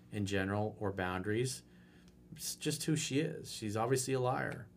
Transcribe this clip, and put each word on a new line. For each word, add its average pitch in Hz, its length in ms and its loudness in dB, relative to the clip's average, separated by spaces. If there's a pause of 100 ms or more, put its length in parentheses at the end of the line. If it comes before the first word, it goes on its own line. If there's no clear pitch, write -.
(100)
in 104 160 0
general 101 540 2
or 104 100 0
boundaries. 98 720 0 (720)
It's - 220 -6
just - 280 -2
who 160 120 4
she 139 240 2
is. - 320 -4
She's 104 240 -2
obviously 131 380 2
a 131 60 2
liar. 123 460 0 (100)